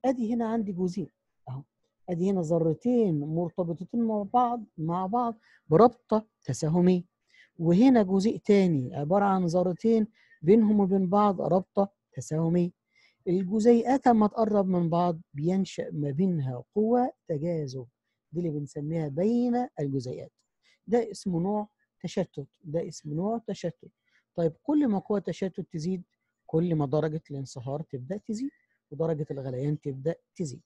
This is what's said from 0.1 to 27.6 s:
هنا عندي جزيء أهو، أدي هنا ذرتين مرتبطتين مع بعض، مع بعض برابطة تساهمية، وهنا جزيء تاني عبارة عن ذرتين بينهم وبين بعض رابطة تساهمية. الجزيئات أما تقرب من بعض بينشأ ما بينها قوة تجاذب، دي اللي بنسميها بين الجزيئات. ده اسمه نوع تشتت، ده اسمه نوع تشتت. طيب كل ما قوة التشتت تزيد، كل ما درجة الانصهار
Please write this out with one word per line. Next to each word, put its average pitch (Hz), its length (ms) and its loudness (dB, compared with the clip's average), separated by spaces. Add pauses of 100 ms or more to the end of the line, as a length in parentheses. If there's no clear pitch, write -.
هنا 233 140 -2
عندي 220 240 -2
جزيء 180 380 -4 (380)
أهو، 131 140 -10 (460)
أدي 180 220 -2
هنا 190 100 0
ذرتين 165 800 0
مرتبطتين 170 840 -4
مع 214 200 -2
بعض، 240 420 -2 (140)
مع 170 280 -2
بعض 233 320 -4 (300)
برابطة 220 580 4 (180)
تساهمية، 175 580 2 (560)
وهنا 214 440 6
جزيء 196 360 2
تاني 175 580 2
عبارة 170 280 0
عن 190 220 2
ذرتين 185 600 2 (360)
بينهم 208 380 6
وبين 190 280 2
بعض 202 320 2
رابطة 190 520 0 (200)
تساهمية. 165 580 0 (580)
الجزيئات 220 760 2
أما 220 200 6
تقرب 208 420 0
من 175 220 0
بعض 170 300 0 (140)
بينشأ 175 580 -2
ما 147 180 -4
بينها 139 540 -2 (100)
قوة 240 380 2 (160)
تجاذب، 147 580 -4 (460)
دي 160 80 -6
اللي 170 100 -4
بنسميها 151 580 -6
بين 240 600 0 (120)
الجزيئات. 135 520 -6 (540)
ده 226 240 0
اسمه 180 300 -4
نوع 208 280 -4 (340)
تشتت، 165 440 -6 (180)
ده 165 240 -6
اسمه 151 260 -12
نوع 202 320 -4
تشتت. - 440 -10 (440)
طيب 165 180 -2 (100)
كل 294 260 2
ما 202 100 2
قوة 208 200 -2
التشتت 190 420 -6 (120)
تزيد، 175 300 -4 (440)
كل 170 280 0
ما 147 120 0
درجة 151 440 -2
الانصهار 139 520 -8